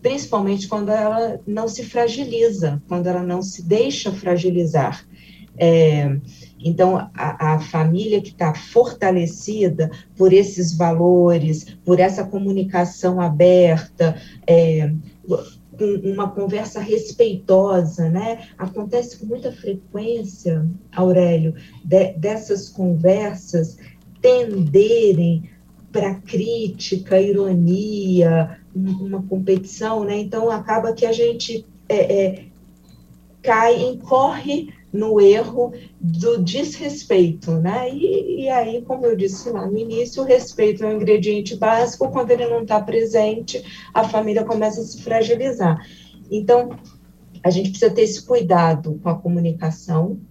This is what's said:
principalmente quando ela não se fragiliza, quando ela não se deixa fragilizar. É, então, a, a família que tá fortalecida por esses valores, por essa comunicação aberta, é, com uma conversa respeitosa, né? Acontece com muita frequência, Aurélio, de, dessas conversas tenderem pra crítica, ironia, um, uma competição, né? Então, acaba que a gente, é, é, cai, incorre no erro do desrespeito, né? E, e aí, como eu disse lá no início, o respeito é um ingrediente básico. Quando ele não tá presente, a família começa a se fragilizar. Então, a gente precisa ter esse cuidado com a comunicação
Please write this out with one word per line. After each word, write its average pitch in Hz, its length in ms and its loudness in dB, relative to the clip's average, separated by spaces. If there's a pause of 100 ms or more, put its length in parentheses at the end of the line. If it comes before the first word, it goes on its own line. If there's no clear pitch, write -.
principalmente 202 640 -4
quando 208 240 -6
ela 220 560 -2
não 220 220 -6
se 233 160 -10
fragiliza, 226 1040 -2
quando 180 180 -4
ela 180 160 -2
não 180 180 -4
se 190 220 -12
deixa 220 480 -2
fragilizar. 175 960 -2 (500)
É, 156 600 4 (420)
então, 180 380 2 (180)
a, 160 400 -2
a 156 60 0
família 185 600 0
que - 140 -14
tá 160 200 -2
fortalecida 185 1400 0 (260)
por 185 160 6
esses 180 440 2
valores, 170 1080 2
por 180 160 4
essa 190 240 2
comunicação 185 960 -2
aberta, 170 960 4 (300)
é, 160 460 4 (360)
com - 560 -6 (200)
uma 190 260 -4
conversa 202 500 -8
respeitosa, 196 1300 0
né? 220 400 -4 (100)
Acontece 214 600 -6
com 214 80 -14
muita 233 260 -8
frequência, 196 1120 -6 (280)
Aurélio, 175 600 2 (300)
de, - 300 2
dessas 202 540 -6
conversas 180 1080 0 (440)
tenderem 196 1300 2 (400)
pra 196 240 -2
crítica, 196 1080 -2
ironia, 185 1400 0 (180)
um, 190 320 -4
uma 190 180 -6
competição, 196 800 -4
né? 202 140 -4
Então, 220 320 -4
acaba 226 420 -4
que 233 120 -2
a 226 80 0
gente, 233 540 -2 (220)
é, 196 360 2
é, 190 200 -4 (960)
cai, 233 400 2
incorre 277 880 -2 (200)
no 214 280 2
erro 233 520 4 (260)
do 175 440 0
desrespeito, 202 1120 -2
né? 202 400 -2
E, 359 500 -2
e 269 60 -2
aí, 240 340 -2
como 254 240 -4
eu 226 100 2
disse 190 340 -6
lá 196 160 -6
no 202 100 -4
início, 226 460 -6
o 269 40 -4
respeito 220 580 2
é - 20 -2
um 214 100 -2
ingrediente 208 600 0
básico. 233 540 0
Quando 247 200 -2
ele 240 160 2
não 233 180 -2
tá 214 160 0
presente, 220 840 -2 (300)
a 220 120 2
família 214 400 -2
começa 214 360 -2
a 220 40 -6
se - 180 -16
fragilizar. 226 760 0 (520)
Então, 240 400 2 (720)
a 180 80 2
gente 190 200 0
precisa 220 200 2
ter - 120 2
esse 214 200 -2
cuidado 170 800 2
com 175 60 -4
a 170 100 0
comunicação 170 1000 -2 (120)